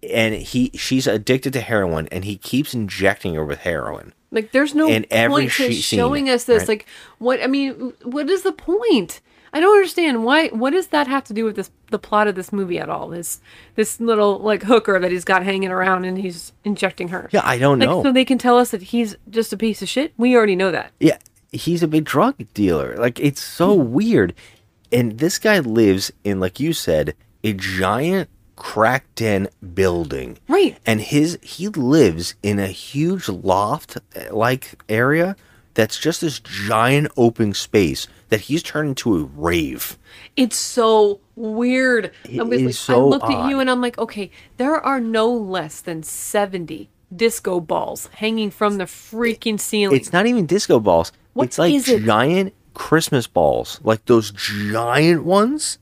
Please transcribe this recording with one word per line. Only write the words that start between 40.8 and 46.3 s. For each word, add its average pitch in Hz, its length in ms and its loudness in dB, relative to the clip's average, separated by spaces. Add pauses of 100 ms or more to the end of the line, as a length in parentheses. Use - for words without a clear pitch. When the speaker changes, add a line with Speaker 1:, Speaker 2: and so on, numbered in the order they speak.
Speaker 2:
weird. 240 760 0 (160)
Speaker 1:
It 123 120 -8
Speaker 2:
I - 40 -2
was 233 180 0
Speaker 1:
is 127 40 2
Speaker 2:
like, 123 100 -2
Speaker 1:
so - 200 0 (100)
Speaker 2:
I 285 40 6
looked 277 160 2
at - 240 0
you 277 80 0
Speaker 1:
odd. 269 40 0
Speaker 2:
and 262 100 0
I'm 247 100 0
like, 247 180 -4
"Okay, 208 320 -8 (260)
there 294 240 -2
are 269 180 -2
no 226 320 0
less 185 500 -6
than 165 220 -10
seventy 196 840 -6 (260)